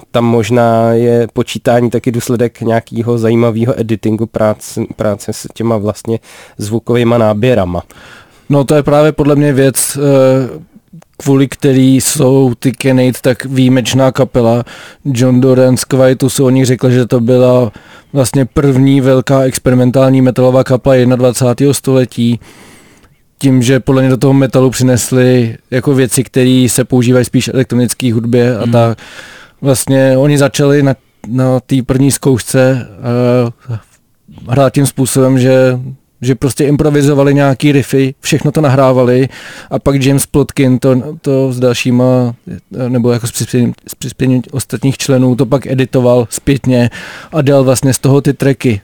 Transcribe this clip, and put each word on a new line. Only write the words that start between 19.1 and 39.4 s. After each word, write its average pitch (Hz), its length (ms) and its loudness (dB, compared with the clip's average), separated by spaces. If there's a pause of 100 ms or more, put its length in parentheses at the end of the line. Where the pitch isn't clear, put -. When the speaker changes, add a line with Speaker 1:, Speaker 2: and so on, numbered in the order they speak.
Speaker 2:
experimentální 131 800 2
metalová 127 420 2
kapela 131 320 0
jednadvacátého 127 800 0
století. 120 640 -2 (1000)
Tím, 131 240 2
že 127 180 2
podle 131 220 0
mě 131 80 2
do 131 80 0
toho 135 160 2
metalu 131 360 2
přinesli 127 880 0 (140)
jako 131 240 -2
věci, 131 280 0
které 127 460 2
se 135 140 -2
používají 123 420 2
spíš 123 240 -2
v 107 40 -8
elektronické 123 600 -2
hudbě 120 440 0
a 98 60 -4
Speaker 3:
Mhm. 120 80 -2
Speaker 2:
tak. 117 260 2 (640)
Vlastně 135 560 0
oni 143 200 2
začali 143 460 2
na, 135 120 2 (320)
na 127 320 0
té - 160 -6 (100)
první 135 260 0
zkoušce, 131 800 0
eh, 120 880 -2 (720)
hrát 131 240 2
tím 143 120 0
způsobem, 131 540 0
že, 131 400 2 (420)
že 127 140 0
prostě 143 300 -2
improvizovali 147 680 2
nějaký 143 380 2
riffy, 135 480 0
všechno 147 320 -2
to 160 100 0
nahrávali 131 680 2 (420)